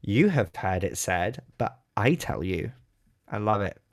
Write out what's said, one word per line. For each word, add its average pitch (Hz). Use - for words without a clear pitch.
You 123
have 135
heard 92
it -
said, 92
but -
I 117
tell 69
you. 90
I 113
love 104
it. 92